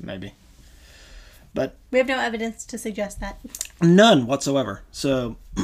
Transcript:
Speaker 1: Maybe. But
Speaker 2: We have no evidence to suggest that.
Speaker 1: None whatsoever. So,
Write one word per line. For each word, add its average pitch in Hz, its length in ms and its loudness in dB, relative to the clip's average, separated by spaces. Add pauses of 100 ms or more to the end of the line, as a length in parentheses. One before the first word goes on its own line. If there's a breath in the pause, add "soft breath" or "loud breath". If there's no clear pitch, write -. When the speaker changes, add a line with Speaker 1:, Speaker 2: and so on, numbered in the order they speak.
Speaker 1:
Maybe. 175 320 -12 (1200 loud breath)
But 269 200 -6 (160)
Speaker 2:
We 247 80 0
have 254 100 2
no 262 100 -2
evidence 226 480 -6
to - 100 -12
suggest 208 440 -8
that. 202 180 -10 (420)
Speaker 1:
None 175 460 8
whatsoever. 131 560 -4 (100)
So, 127 440 -4 (280)